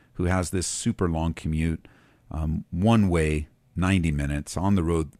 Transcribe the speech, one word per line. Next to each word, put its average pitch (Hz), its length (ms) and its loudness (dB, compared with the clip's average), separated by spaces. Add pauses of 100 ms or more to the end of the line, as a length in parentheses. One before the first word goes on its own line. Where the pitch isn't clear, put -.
(140)
who 87 120 -2
has 90 260 0
this 90 160 -2
super - 420 -2
long 82 240 0
commute, 80 540 -2 (420)
um, 78 400 -4
one 104 400 4
way, 78 380 2 (280)
ninety 90 360 2
minutes, 71 440 -4
on 98 200 2
the 87 80 2
road 80 360 0